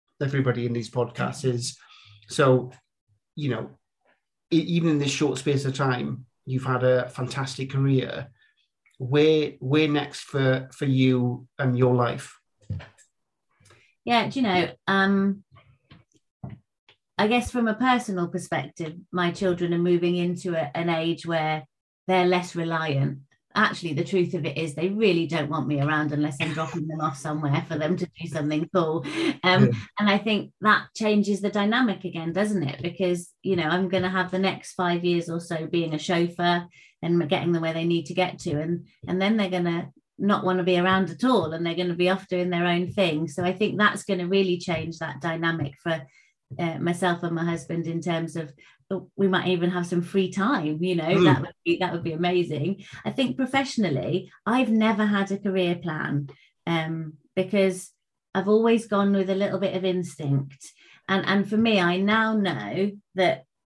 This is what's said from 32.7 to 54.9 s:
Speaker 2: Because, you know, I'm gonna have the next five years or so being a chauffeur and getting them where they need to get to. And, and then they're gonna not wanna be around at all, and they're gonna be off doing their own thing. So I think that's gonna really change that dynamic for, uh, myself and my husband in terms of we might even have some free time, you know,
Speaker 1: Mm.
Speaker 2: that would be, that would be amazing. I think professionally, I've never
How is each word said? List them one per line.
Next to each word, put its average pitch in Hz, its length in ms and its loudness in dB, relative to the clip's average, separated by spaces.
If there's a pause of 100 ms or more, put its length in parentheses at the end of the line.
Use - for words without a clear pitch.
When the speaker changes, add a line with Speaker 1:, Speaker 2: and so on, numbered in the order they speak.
Speaker 2:
Because, 175 500 -2 (100)
you 185 140 0
know, 165 80 0
I'm 180 240 0
gonna 185 200 0
have 185 220 -2
the 185 80 -2
next - 360 -2
five 175 300 0
years 170 240 2
or 165 120 -4
so 160 260 -6
being 160 280 -2
a 151 40 -2
chauffeur 175 680 0 (340)
and 165 260 2
getting 151 220 0
them 170 120 2
where 160 120 -2
they 165 120 -4
need 170 200 0
to 175 80 -8
get 180 260 -2
to. 147 200 -4
And, 170 260 -4 (220)
and 185 120 0
then 208 160 2
they're 196 140 0
gonna 175 400 -2 (280)
not 196 260 2
wanna 185 200 2
be 180 140 2
around 185 320 2
at 190 140 -6
all, 196 280 2
and 165 120 -4
they're 170 100 -2
gonna 175 200 -2
be 175 140 2
off 190 180 -2
doing 180 220 -2
their 175 180 0
own 175 240 0
thing. 165 380 0
So 175 160 -6
I 180 80 0
think 190 260 -2
that's 202 260 2
gonna 180 220 -2
really 185 320 2
change 165 400 -6
that 147 220 -8
dynamic 165 600 -2
for, 165 200 -2 (560)
uh, 165 200 -2
myself 175 440 0
and 170 120 -2
my 165 100 -2
husband 165 420 -4
in 165 140 -4
terms 165 360 -4
of 156 140 -8 (680)
we 196 120 4
might 185 200 2
even 175 220 2
have 175 160 -2
some 175 160 0
free 185 280 0
time, 185 520 0
you 180 120 0
know, 165 100 0
Speaker 1:
Mm. 175 200 4
Speaker 2:
that 135 160 6
would - 140 -8 (100)
be, 170 140 0
that 175 140 -2
would 170 120 -6
be 165 80 -4
amazing. 175 720 -2 (200)
I 214 60 -4
think 247 260 -2
professionally, 196 920 -2 (140)
I've 240 260 2
never 214 360 2